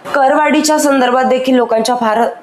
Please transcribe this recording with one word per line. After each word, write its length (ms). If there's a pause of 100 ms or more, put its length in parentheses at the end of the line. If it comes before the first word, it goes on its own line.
(100)
करवाढीच्या 680
संदर्भात 460
देखील 300
लोकांच्या 420
फार 320 (140)